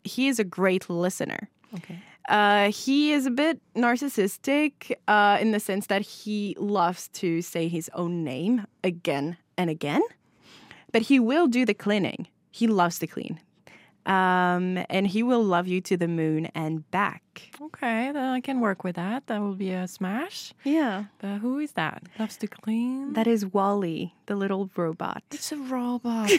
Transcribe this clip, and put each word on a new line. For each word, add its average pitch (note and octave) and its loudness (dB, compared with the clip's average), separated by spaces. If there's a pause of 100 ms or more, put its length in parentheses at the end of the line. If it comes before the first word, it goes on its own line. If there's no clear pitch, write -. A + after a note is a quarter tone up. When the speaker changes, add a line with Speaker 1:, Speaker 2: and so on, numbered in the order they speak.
Speaker 1:
he B3+ -2
is A#3+ 0
a G#3+ 2
great F#3 0
listener. - -4 (240)
Speaker 2:
Okay. F3 -14 (300)
Speaker 1:
Uh, G#3 6
he D4 2
is C#4+ 2
a C4 0
bit D4 2 (160)
narcissistic, B3+ 0 (140)
uh, G#3 6
in A3+ 4
the G#3+ 2
sense G3+ -4
that G3+ 0
he G#3 -6
loves F#3 0
to E3+ -2
say E3+ -4
his E3+ -4
own F3 -4
name F3+ -2 (160)
again E3 -2 (220)
and F3+ 0
again, D#3 -2 (920)
but A3+ 4
he C4+ 4
will C#4 4
do B3 2
the G#3 2
cleaning. G3+ -2 (240)
He A3+ 0
loves F3+ 2
to D#3+ -6
clean. - -10 (680)
Um, F3+ 2 (140)
and G3 2
he G#3 0
will A#3+ 4
love F3+ 2
you F3+ 0
to F3+ 0
the E3+ 0
moon D#3+ 0
and D#3 -4
back. - -2 (380)
Speaker 2:
Okay, B3+ -4
then C4+ -2
I B3+ -2
can C4 -2
work G#3 0
with F3+ -4
that. G3+ -4
That G#3 -4
will G3+ -4
be F#3+ -4
a F3+ -4
smash. G#3+ -8 (100)
Speaker 1:
Yeah. C4 0 (140)
Speaker 2:
But G3+ -6
who B3+ -2
is D4+ -6
that? - -4 (160)
Loves A3 -6
to G#3 -6
clean? B3 -4
Speaker 1:
That A3+ 2
is A3+ 2
Wall-E, F#3+ 0 (140)
the G3+ -4
little G3 -2
robot. - -4
Speaker 2:
It's - -10
a D4+ -8
robot, B3 -2